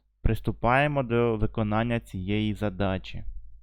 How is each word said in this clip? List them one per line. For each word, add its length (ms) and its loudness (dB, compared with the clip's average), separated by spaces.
приступаємо 760 2
до 340 2
виконання 640 0
цієї 540 -2
задачі. 680 -4